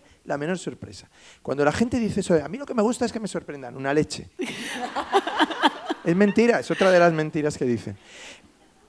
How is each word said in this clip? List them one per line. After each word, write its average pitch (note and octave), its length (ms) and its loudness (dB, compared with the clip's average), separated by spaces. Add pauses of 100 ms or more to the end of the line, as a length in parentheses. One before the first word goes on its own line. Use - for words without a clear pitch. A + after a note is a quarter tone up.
(240)
la C#3+ 140 -4
menor E3 200 -4
sorpresa. - 520 -14 (320)
Cuando C3+ 200 0
la D3 100 6
gente A#3+ 280 0
dice G3+ 200 -2
eso F#3 120 0
de, D#3+ 80 6
"A C#3+ 80 -10
mí F3+ 80 -10
lo C#4 80 -10
que F4+ 100 -10
me A3+ 80 2
gusta A#3+ 220 0
es A3+ 80 -4
que A3+ 80 -8
me G#3 80 -6
sorprendan", C#3 480 -10
una C3+ 160 -2
leche. - 460 0
<laughs> - 20 -8 (1600)
Es E3+ 100 2
mentira, G#3 460 4
es - 100 -8
otra F#3+ 220 4
de F3+ 80 8
las E3+ 120 8
mentiras D3+ 460 -2
que D3 60 -2
dicen. A2 320 -2 (920)